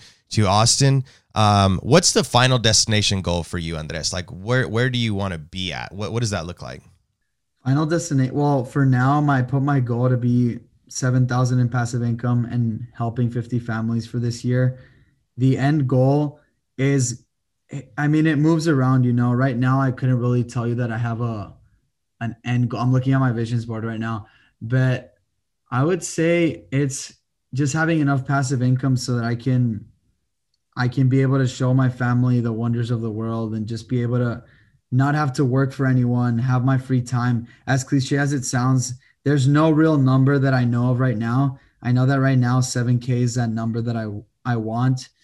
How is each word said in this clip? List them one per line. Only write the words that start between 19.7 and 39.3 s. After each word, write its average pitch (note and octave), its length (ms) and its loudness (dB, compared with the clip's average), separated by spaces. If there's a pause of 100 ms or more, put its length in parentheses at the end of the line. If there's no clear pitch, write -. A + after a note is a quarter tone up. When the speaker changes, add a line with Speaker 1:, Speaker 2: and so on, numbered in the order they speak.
Speaker 2:
I C3 100 0
couldn't C3 280 0
really B2 260 0
tell A#2 240 -6
you A#2+ 60 -2
that A#2 180 -4
I A2+ 60 -6
have A#2 240 -4
a, A2 320 -8 (640)
an A2 240 -8
end B2 240 0
goal. - 120 -6
I'm B2+ 120 2
looking B2+ 220 2
at C3+ 60 2
my B2+ 120 2
visions A2+ 320 -4
board A2 200 -6
right A2+ 140 -6
now, A2+ 280 -6 (340)
but B2+ 540 -2 (560)
I B2 120 0
would E3 220 0
say E3 640 0
it's C3+ 440 -4 (400)
just C3+ 180 0
having D#3+ 280 0
enough C#3 260 0
passive C#3 340 0
income B2+ 380 2
so B2 160 -4
that A#2+ 100 -2
I A#2 100 -2
can, A#2+ 520 -2 (880)
I B2 120 -2
can C3 200 2
be C3+ 140 4
able C3+ 160 2
to C3 80 2
show B2+ 260 -2
my C3 160 4
family B2 520 0
the A#2 120 -2
wonders A#2 380 -2
of A#2 100 -2
the A2+ 100 -6
world A2+ 440 -6
and A2 120 -6
just A2+ 220 -10
be B2 140 -2
able A#2+ 160 -2
to A#2+ 260 -4 (460)
not C#3 240 2
have D3 180 0
to D3 140 0
work C3+ 260 0
for C3+ 140 -2
anyone, B2 520 2
have B2+ 280 0
my C3+ 100 2
free B2+ 240 0
time. A#2+ 480 -2 (180)
As C3 160 0
cliche C#3 360 0
as C#3+ 160 0
it C3 100 -4
sounds, B2+ 480 0 (320)
there's C#3 220 2